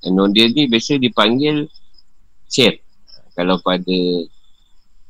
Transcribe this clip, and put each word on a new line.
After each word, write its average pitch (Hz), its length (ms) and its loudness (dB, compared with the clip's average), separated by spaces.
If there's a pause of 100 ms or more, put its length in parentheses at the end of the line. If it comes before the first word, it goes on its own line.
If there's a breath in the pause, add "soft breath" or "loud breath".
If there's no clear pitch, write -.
Uh, 87 80 -4
nur 95 240 4
dia 113 160 4
ni 143 160 0
biasa 139 320 0
dipanggil 127 720 0 (800)
sir. 113 240 4 (560)
Kalau 90 320 -2
pada, 92 360 -2 (1120)